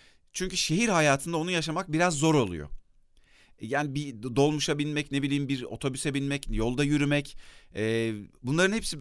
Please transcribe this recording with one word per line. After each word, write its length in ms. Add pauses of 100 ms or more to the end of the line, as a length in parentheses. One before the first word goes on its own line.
(320)
Çünkü 240
şehir 320
hayatında 480
onu 140
yaşamak 420
biraz 220
zor 200
oluyor. 340 (960)
Yani 320
bir 200
do-, 220
dolmuşa 420
binmek, 340
ne 100
bileyim 260
bir 140
otobüse 520
binmek, 360
yolda 340
yürümek, 520 (380)
e, 380 (300)
bunların 340
hepsi, 240